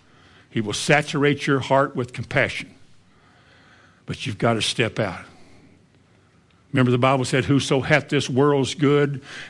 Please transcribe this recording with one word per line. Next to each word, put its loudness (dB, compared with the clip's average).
He -4
will -4
saturate 0
your 2
heart 2
with -6
compassion. -4
But -10
you've -6
got 2
to -2
step -2
out. -4
Remember, 0
the 2
Bible 2
said, 0
"Whoso 2
hath 0
this -2
world's 2
good 2